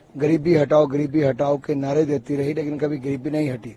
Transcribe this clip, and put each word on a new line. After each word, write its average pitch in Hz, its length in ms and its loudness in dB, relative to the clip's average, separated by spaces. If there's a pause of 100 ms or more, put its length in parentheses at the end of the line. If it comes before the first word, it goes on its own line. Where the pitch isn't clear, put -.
(160)
"गरीबी 151 380 2
हटाओ, 151 320 4
गरीबी 143 360 0
हटाओ" 139 360 0
के 147 160 -4
नारे 139 300 0
देती 143 320 -2
रही, 143 180 -2
लेकिन 151 240 -4
कभी 147 200 -2
गरीबी 139 320 -6
नहीं 151 200 0
हटी। 123 260 -8